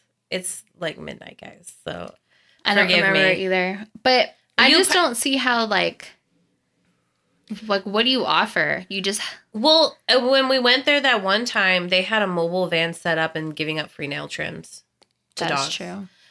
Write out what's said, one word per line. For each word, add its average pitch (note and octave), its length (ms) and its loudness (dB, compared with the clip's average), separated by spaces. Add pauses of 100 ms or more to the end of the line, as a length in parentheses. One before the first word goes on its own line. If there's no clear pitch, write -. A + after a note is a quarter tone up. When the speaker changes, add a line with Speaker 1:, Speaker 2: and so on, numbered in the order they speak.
(300)
Speaker 1:
It's, - 320 -8 (160)
like, E3 200 -8
midnight, - 420 -16
guys. - 320 -20 (120)
So - 300 -10 (500)
Speaker 2:
I G#3 100 2
don't G3+ 120 4
Speaker 1:
forgive F3+ 120 4
Speaker 2:
remember G3 220 4
Speaker 1:
me. F#3+ 120 4
Speaker 2:
it F3+ 60 0
either. F#3 480 -2 (160)
But B3+ 320 2 (240)
I B3+ 100 6
Speaker 1:
You D#4 100 6
Speaker 2:
just F#4+ 120 2
Speaker 1:
pa- - 120 2
Speaker 2:
don't B3+ 120 0
see C4+ 220 -2
how, B3 300 0
like, F3+ 420 -2 (1600)
like, G3 200 -2
what G#3 160 0
do B3+ 80 2
you B3 160 0
offer? D#3+ 640 0
You F#3+ 100 -6
just G3 220 -4 (320)
Speaker 1:
Well, D4+ 420 2 (120)
uh, B3+ 120 4
when C4 280 2
we C4 100 4
went B3 260 2
there C#4+ 160 4
that B3 220 2
one G3 240 0
time, F#3 420 0
they F#3 140 2
had G#3+ 200 0
a G3 40 0
mobile F3 400 0
van E3 260 -2
set E3 240 -2
up D#3+ 200 -2
and D#3 200 -6
giving D#3 220 -6
up D3+ 120 -6
free - 160 -12
nail D3 220 -8
trims D#3+ 540 -12 (540)
to E3+ 80 -6
Speaker 2:
That's C#3+ 180 -2
Speaker 1:
dogs. D#3 120 -6
Speaker 2:
true. F#3 340 -12 (220)